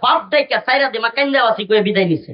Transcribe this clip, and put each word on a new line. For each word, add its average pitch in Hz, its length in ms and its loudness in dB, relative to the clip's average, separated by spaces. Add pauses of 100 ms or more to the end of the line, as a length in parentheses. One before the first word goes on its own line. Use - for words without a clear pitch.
বাপ 311 280 0
ডাইকা 277 320 0
সাইরা 277 280 0
দে 220 100 -6
মাকাইন্দা 277 440 0
বাসি 220 220 0
কইয়া 208 220 2
বিদায় 190 220 0
নিছে। 151 240 -4